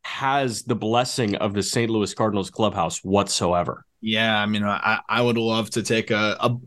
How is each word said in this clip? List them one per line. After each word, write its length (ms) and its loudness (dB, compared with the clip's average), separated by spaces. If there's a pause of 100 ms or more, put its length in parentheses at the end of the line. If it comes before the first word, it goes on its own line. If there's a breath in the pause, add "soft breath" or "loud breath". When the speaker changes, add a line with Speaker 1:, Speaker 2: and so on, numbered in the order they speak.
Speaker 1:
has 640 -2
the 100 -2
blessing 640 0
of 180 -2
the 80 0
Saint 280 0
Louis 240 0
Cardinals 360 0
clubhouse 540 -2
whatsoever. 800 0 (160)
Speaker 2:
Yeah, 400 2
I 60 0
mean, 180 0
I, 440 0
I 140 0
would 160 2
love 320 0
to 120 -2
take 280 0
a, 300 0
a, 160 0 (100)